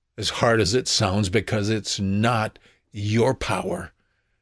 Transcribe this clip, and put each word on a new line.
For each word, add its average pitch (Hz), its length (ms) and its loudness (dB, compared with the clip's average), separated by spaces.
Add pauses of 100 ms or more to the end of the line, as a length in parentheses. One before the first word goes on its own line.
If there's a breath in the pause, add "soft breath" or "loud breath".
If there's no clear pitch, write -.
(160)
as 104 140 -6
hard 117 300 4
as 98 140 2
it 127 140 0
sounds, 101 400 2
because 104 400 0
it's 110 300 -4
not 107 600 0 (320 soft breath)
your 110 440 2
power. - 580 -6 (500)